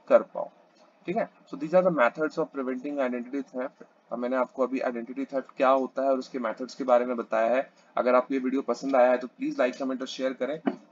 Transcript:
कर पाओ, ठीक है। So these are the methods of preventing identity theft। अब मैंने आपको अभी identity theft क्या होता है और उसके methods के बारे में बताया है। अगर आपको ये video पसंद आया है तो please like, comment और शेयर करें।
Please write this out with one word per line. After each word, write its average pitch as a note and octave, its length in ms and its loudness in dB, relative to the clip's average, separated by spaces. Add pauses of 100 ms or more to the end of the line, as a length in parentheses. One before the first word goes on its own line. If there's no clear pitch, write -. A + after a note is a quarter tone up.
कर A#2 140 6 (120)
पाओ, - 160 -6 (580)
ठीक F3+ 100 -2
है। G#3 120 -2 (180)
So D3 120 -12
these D#3 140 -8
are F#3 140 6
the F3 100 0
methods C#3+ 420 2
of D3+ 140 0
preventing C3 460 -6
identity B2 500 -4
theft। C3 340 -8 (280)
अब A#2 80 -6
मैंने B2 160 -2
आपको B2+ 280 -2
अभी B2 160 -2
identity B2 460 -6
theft C3 320 -8
क्या C3 120 4
होता C3 340 0
है C#3 60 2
और C3 100 2
उसके C3 200 -8
methods A#2+ 360 -6
के - 80 -6
बारे B2 220 4
में B2 120 -2
बताया A2+ 380 0
है। C3+ 140 0 (280)
अगर B2 180 4
आपको B2 180 2
ये C3+ 60 2
video B2+ 220 -2
पसंद C3+ 340 -2
आया B2+ 160 6
है B2 60 4
तो B2 100 -6
please C#3 320 -6
like, B2+ 180 0
comment C3 240 -4
और C3 60 -8
शेयर C3 260 -4
करें। C#3 260 -4 (320)